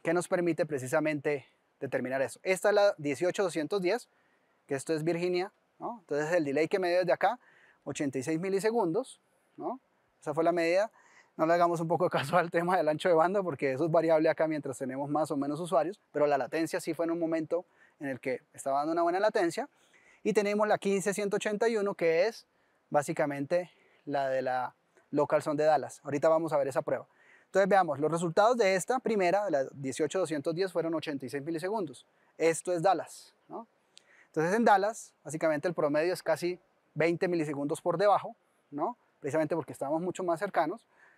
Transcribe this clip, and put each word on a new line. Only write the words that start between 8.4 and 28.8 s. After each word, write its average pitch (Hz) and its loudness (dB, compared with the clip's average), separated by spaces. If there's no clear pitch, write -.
¿no? 247 -8
Esa 151 -8
fue 165 0
la 170 4
medida. 175 0
No 160 2
le 165 4
hagamos 175 4
un 165 -2
poco 170 2
de 160 2
caso 147 0
<laughs> - -
al 170 2
tema 175 2
del 156 2
ancho 156 0
de 170 6
banda 180 4
porque 143 -2
eso 147 0
es 160 0
variable 160 4
acá 156 0
mientras 143 -6
tenemos 135 -6
más 147 -2
o 147 -2
menos 147 -4
usuarios, 175 0
pero 147 2
la 143 4
latencia 156 -2
sí 165 -4
fue 165 -2
en 165 -2
un 170 -2
momento 165 -2
en 147 -8
el 131 -6
que 127 -4
estaba 139 -2
dando 160 -2
una 170 2
buena 170 2
latencia. 214 0
Y 208 0
tenemos 208 2
la 202 2
quince 196 -2
ciento 202 -2
ochenta 214 -2
y 233 0
uno, 202 -2
que 170 2
es - -8
básicamente 147 0
la 139 -2
de 131 0
la 127 -4
Local 147 2
Zone 151 -4
de 151 2
Dallas. 139 2
Ahorita 143 0
vamos 160 2
a 147 2
ver 139 0
esa 143 -2
prueba. 131 -2
Entonces 190 2
veamos, 175 4
los 156 2
resultados 180 2
de 190 4
esta 165 -2